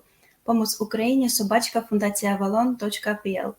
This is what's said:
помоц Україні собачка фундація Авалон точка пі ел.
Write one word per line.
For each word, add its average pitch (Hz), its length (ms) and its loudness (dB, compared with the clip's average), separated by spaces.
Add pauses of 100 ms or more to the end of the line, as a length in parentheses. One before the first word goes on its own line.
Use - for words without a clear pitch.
(440)
помоц 220 360 0
Україні 233 480 2
собачка 233 520 0
фундація 208 520 0
Авалон 214 440 0
точка 208 460 -4
пі 196 120 -4
ел. 190 240 -6